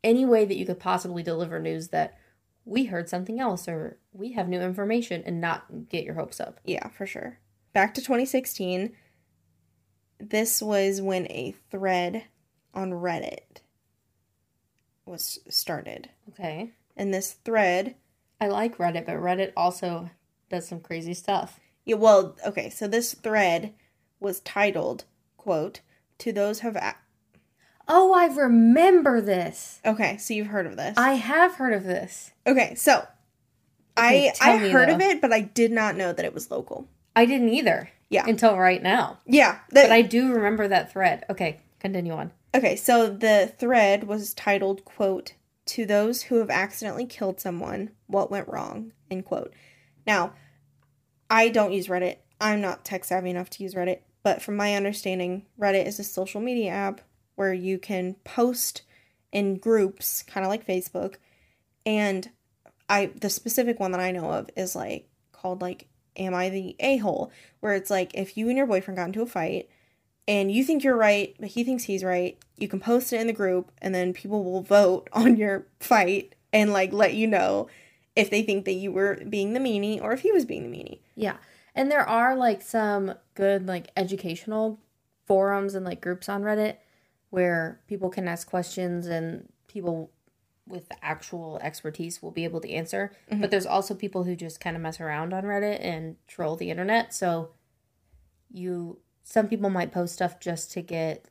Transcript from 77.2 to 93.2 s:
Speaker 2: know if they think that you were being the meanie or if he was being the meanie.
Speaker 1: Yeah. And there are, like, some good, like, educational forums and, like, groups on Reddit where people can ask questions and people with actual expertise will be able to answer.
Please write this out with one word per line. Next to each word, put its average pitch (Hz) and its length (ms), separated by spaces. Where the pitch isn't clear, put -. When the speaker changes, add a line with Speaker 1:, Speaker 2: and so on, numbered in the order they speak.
Speaker 2:
know 196 400
if 208 160
they 208 100
think 202 240
that 196 80
you 190 180
were 196 280
being 208 240
the 254 60
meanie 214 420
or 214 100
if 262 100
he 427 100
was 349 120
being - 280
the - 40
meanie. - 260
Speaker 1:
Yeah. 214 240
And 269 160
there 285 160
are, 240 280
like, 233 280
some 208 500
good, 196 320
like, 180 280
educational 196 840
forums 196 480
and, 185 100
like, 175 160
groups 180 280
on 202 120
Reddit 214 360
where 175 580
people 185 220
can 185 180
ask 170 220
questions 175 560
and 165 440
people 170 420
with 180 260
actual 156 600
expertise 156 600
will 170 100
be 170 120
able 170 160
to 160 120
answer. 196 400